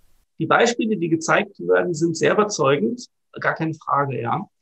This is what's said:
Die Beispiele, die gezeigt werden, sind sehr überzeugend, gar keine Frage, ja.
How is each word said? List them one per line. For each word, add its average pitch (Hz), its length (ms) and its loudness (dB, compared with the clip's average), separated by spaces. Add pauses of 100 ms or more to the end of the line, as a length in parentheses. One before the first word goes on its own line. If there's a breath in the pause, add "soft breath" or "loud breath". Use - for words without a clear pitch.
(420)
Die - 40 0
Beispiele, 220 500 2
die 165 140 -4
gezeigt 165 500 0
werden, 180 340 2
sind 160 220 0
sehr 151 160 2
überzeugend, 196 760 0 (340)
gar 147 140 0
keine 160 180 -4
Frage, 135 480 -2
ja. 123 260 -4 (140)